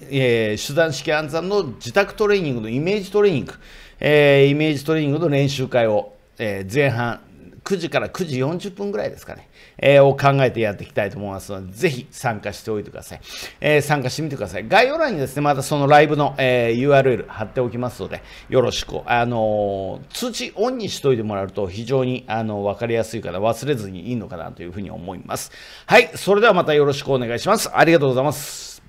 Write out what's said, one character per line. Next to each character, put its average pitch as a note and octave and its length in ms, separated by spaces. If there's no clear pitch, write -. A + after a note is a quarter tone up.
え A#2 480
ー、 - 80
手 - 60
段 D#3+ 220
式 - 180
暗 D3+ 160
算 E3 220
の G3+ 140
自 A#2+ 280
宅 G3 220
ト G#3+ 120
レ G3+ 120
ー - 20
ニ D3+ 120
ン - 40
グ A#2+ 60
の A2 80
イ B2 100
メ F#3 160
ー G#3 60
ジ F#3 100
ト G#3 80
レ G#3 80
ー F#3+ 60
ニ B2+ 60
ン - 40
グ、 - 80
え C#3+ 460
ー、 - 20
イ C#3+ 60
メ D3+ 160
ー D3+ 40
ジ C3+ 120
ト D#3+ 80
レ D#3+ 60
ー - 40
ニ C#3 60
ン - 20
グ D3+ 60
の E3+ 100
練 C#3 220
習 C3 180
会 A#2+ 180
を、 G#2 280
え G2+ 280
ー、 F#2+ 80
前 C#3+ 140
半、 A#2 320
九 G3 80
時 E3 140
か C#3+ 100
ら G#2+ 80
九 - 160
時 C#3+ 140
四 D3 200
十 F#3+ 120
分 G3+ 200
ぐ G3+ 60
ら G#3+ 80
い - 60
で - 80
す - 80
か - 80
ね、 - 160
え C#3 240
ー、 - 20
を C#3 140
考 C#3 260
え B2+ 80
て - 80
や G#2+ 140
っ F#2+ 40
て - 80
い - 20
き - 80
た A2 100
い G2+ 60
と G2 80
思 G2+ 100
い - 20
ま F#2+ 80
す F#2+ 140
の F#2+ 140
で、 F#2 80
ぜ C#3+ 160
ひ B2 200
参 A2+ 300
加 G2 140
し - 80
て - 80
お G#2+ 100
い - 20
て - 80
く - 60
だ - 60
さ - 140
い。 - 40
え D3+ 180
ー、 - 40
参 C#3+ 200
加 B2 60
し - 80
て D3 60
み D#3+ 80
て C#3+ 60
く - 20
だ G2+ 100
さ F#2 100
い。 G2+ 80
概 G#3 220
要 D4 80
欄 D#4 160
に F3 60
で C3+ 80
す - 100
ね、 D3 60
ま D3 120
た E3 80
そ D3+ 160
の C#3 80
ラ D3 140
イ D#3 60
ブ D3+ 100
の、 C#3 220
え B2 320
ー、 - 20
ユ B2+ 200
ー C#3 40
ア C3+ 40
ー - 20
ル C3 100
エ A2+ 60
ル - 100
貼 - 160
っ G#2 40
て - 120
お A#2+ 80
き A2+ 80
ま B2 140
す - 100
の F2+ 80
で、 E2 140
よ B2+ 140
ろ A#2+ 80
し - 160
く、 - 180
あ A#2+ 220
の G#2 840
ー、 - 60
通 A#3+ 180
知 - 240
オ A3+ 140
ン C4 80
に G#3 100
し - 120
と C#3 120
い A#2 60
て A2 40
も G#2+ 120
ら G2 100
う F#2+ 60
と G2 180
非 G2+ 160
常 C3 220
に、 B2+ 200
あ A2 160
の、 G#2 220
わ G2+ 100
か A#2 120
り A#2 80
や A2+ 100
す A2+ 140
い - 20
か F#2+ 120
な、 F2 60
忘 A2+ 280
れ C#3+ 80
ず G#2 160
に F#2 180
い B2 40
い B2 40
の G2 120
か F2+ 100
な E2 120
と - 120
い E2+ 40
う F2 60
ふ F#2 60
う - 20
に F2+ 100
思 F2 240
い - 80
ま A2+ 140
す。 - 160
は G#3 140
い、 A#3+ 160
そ - 200
れ G3+ 60
で A3+ 60
は G#3+ 80
ま E3+ 100
た D3+ 80
よ D3 140
ろ C#3+ 80
し C#3 80
く C3+ 100
お C3+ 60
願 A#2+ 180
い - 20
し G#2+ 100
ま G#3+ 100
す。 - 120
あ C3 140
り D#3+ 80
が E3 60
と C#3+ 80
う - 20
ご B2+ 60
ざ B2+ 80
い - 20
ま D3 80
す。 - 560